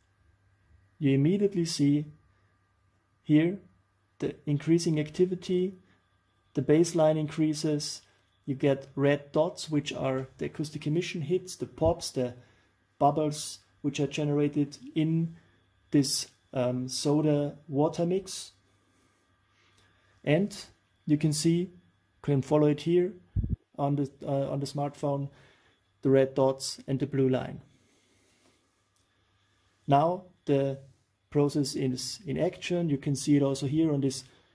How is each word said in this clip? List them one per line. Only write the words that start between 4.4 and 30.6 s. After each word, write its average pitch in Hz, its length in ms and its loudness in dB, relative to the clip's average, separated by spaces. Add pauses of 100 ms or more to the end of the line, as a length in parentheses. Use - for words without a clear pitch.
increasing 156 540 2
activity, 185 760 -2 (760)
the 143 80 -2
baseline 156 560 4
increases, 151 840 -2 (440)
you 139 100 -4
get 135 400 0
red 143 360 0
dots, 156 380 -2
which 151 240 -2
are 135 340 -4 (100)
the 147 80 -6
acoustic 151 400 -8
emission 170 360 -2
hits, 180 340 -4
the - 100 -8
pops, 170 460 -2
the 123 220 -4 (680)
bubbles, 151 600 0 (220)
which 143 180 -4
are 143 80 0
generated 147 720 -2 (180)
in 165 400 0 (560)
this, 143 360 2 (260)
um, 127 360 -2
soda 147 680 0 (120)
water 160 380 0
mix. - 460 -4 (1700)
And 170 320 2 (520)
you 151 100 2
can 151 160 0
see, 170 380 0 (500)
can 139 200 0
follow 151 260 4
it 147 140 0
here 175 320 0 (640)
on 143 180 0
the, 139 160 -4 (120)
uh, 139 280 -2
on 143 80 -4
the 139 80 -6
smartphone, 143 600 -6 (720)
the 135 80 2
red 135 240 6
dots 135 540 0
and 139 120 -2
the 139 80 -2
blue 135 220 0
line. 127 320 -4 (2250)
Now 165 380 2 (200)
the 139 340 0 (500)